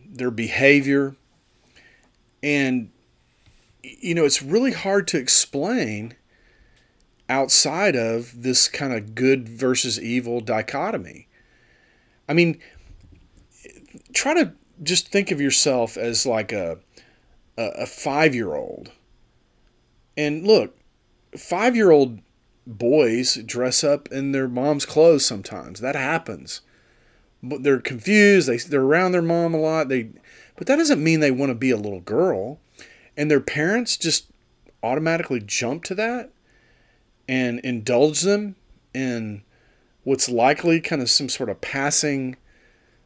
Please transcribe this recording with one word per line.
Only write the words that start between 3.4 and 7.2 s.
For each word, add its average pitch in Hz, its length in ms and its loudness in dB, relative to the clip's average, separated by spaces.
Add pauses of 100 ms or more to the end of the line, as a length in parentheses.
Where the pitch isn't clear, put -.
y-, 135 160 -20
you 170 160 -2
know, 165 100 2
it's 143 160 2
really 214 320 0
hard 196 360 -2
to - 80 -2
explain 131 1000 -2 (1120)